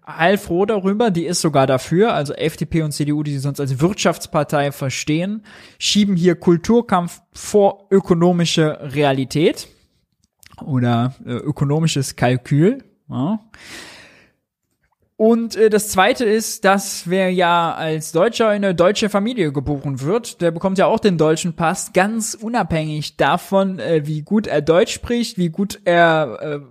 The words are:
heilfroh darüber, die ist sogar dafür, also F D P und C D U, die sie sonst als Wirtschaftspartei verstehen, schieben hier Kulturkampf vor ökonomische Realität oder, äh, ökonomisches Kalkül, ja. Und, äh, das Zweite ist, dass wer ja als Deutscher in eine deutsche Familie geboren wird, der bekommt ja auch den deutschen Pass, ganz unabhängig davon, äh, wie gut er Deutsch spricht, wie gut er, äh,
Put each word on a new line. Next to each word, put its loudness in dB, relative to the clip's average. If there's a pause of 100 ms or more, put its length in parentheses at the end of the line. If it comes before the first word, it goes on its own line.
heilfroh 0
darüber, 0
die -2
ist -4
sogar 2
dafür, 2
also -4
F -4
D -6
P -2
und -4
C -4
D -2
U, -2
die -6
sie -4
sonst -4
als -2
Wirtschaftspartei 0
verstehen, -4 (340)
schieben 2
hier 4
Kulturkampf 0 (100)
vor 0
ökonomische 2
Realität 0 (920)
oder, 0 (100)
äh, -8
ökonomisches -2
Kalkül, 2 (260)
ja. -4 (1800)
Und, 2
äh, 4
das 0
Zweite 2
ist, -2
dass 0
wer 0
ja 2
als -6
Deutscher 2
in -2
eine 0
deutsche 2
Familie -2
geboren -4
wird, -4
der 2
bekommt -2
ja 4
auch 4
den 2
deutschen 2
Pass, -4
ganz 0
unabhängig -4
davon, 0
äh, 0
wie -6
gut -2
er 0
Deutsch 2
spricht, -4
wie 0
gut -6
er, 2
äh, -6 (100)